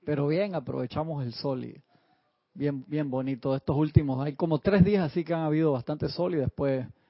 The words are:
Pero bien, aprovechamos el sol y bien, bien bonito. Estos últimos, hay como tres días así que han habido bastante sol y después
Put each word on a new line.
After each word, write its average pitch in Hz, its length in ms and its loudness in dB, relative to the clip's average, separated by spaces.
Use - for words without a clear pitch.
Pero 143 240 0
bien, 185 260 0
aprovechamos 139 680 -4
el 120 120 -6
sol 131 300 -4
y - 180 -14
bien, 139 340 -2
bien 147 220 -2
bonito. 131 440 -2
Estos 135 220 -2
últimos, 143 480 4
hay 147 120 -6
como 165 220 0
tres 190 240 6
días 190 220 4
así 165 180 -2
que 165 120 -2
han 165 80 -2
habido 156 300 2
bastante 151 360 -4
sol 175 260 -4
y 160 40 0
después 135 480 -2